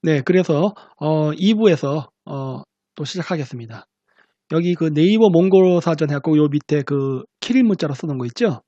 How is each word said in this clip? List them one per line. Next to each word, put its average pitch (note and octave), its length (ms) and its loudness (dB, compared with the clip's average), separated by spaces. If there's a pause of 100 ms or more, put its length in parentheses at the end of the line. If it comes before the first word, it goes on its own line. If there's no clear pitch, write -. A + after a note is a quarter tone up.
네, D3+ 160 2
그래서, F3+ 540 0 (260)
어, D3+ 320 0
이 F#3 220 0
부에서, D#3 560 0 (160)
어, C3+ 360 -10 (320)
또 D3+ 100 -10
시작하겠습니다. B2+ 840 -10 (680)
여기 E3+ 220 0
그 E3 180 -2
네이버 G3+ 380 4
몽골어 F#3 500 4
사전 D#3 300 -2
해갖고 D3+ 260 0
요 D3+ 120 4
밑에 D3 340 -2
그 C3+ 400 -4 (180)
키릴 B3+ 240 2
문자로 E3 300 0
쓰는 C#3+ 240 -8
거 B2 80 -6
있죠? D3 420 -2